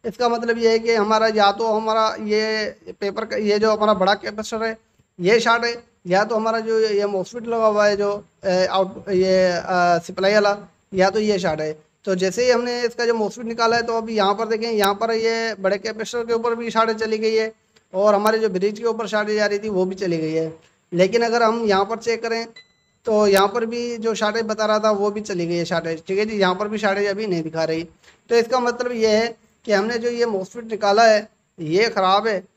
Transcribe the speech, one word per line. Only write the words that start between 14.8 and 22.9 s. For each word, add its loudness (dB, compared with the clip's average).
पर -2
ये -2
बड़े -2
कैपेसिटर -8
के -4
ऊपर 0
भी -6
short 2
चली -4
गई 0
है -2
और 4
हमारे 2
जो 0
bridge -2
के -10
ऊपर -2
short -2
जा 0
रही -2
थी -6
वो 0
भी -4
चली -4
गई -4
है। -2
लेकिन 2
अगर 2
हम 2
यहाँ 2
पर -6
check -4
करें -4